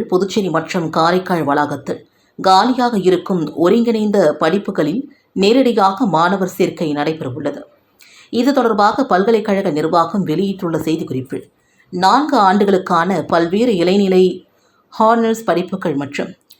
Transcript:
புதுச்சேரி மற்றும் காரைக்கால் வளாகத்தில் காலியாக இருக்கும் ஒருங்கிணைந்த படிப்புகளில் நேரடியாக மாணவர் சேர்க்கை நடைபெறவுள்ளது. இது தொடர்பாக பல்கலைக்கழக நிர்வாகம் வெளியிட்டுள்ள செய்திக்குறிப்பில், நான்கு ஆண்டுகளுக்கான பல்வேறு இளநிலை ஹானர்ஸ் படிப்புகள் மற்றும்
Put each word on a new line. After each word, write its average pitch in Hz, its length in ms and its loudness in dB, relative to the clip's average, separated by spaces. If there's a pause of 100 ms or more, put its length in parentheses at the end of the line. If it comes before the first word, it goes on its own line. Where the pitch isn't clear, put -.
(120)
புதுச்சேரி 185 440 -2
மற்றும் 160 300 -4 (100)
காரைக்கால் 170 520 0
வளாகத்தில் 143 520 -4 (380)
காலியாக 233 560 2 (140)
இருக்கும் 180 340 0 (220)
ஒருங்கிணைந்த 214 540 2 (240)
படிப்புகளில் 180 600 0 (400)
நேரடியாக 226 720 2
மாணவர் 180 420 0
சேர்க்கை 170 320 -2 (100)
நடைபெறவுள்ளது. 143 640 -6 (720)
இது 247 260 0
தொடர்பாக 220 520 2
பல்கலைக்கழக 196 680 0
நிர்வாகம் 180 520 0
வெளியிட்டுள்ள 185 460 -4 (100)
செய்திக்குறிப்பில், 156 580 -6 (480)
நான்கு 240 440 2 (120)
ஆண்டுகளுக்கான 185 720 2 (120)
பல்வேறு 185 400 2 (100)
இளநிலை 185 420 4 (680)
ஹானர்ஸ் 226 560 0
படிப்புகள் 175 520 -4
மற்றும் - 300 -8 (300)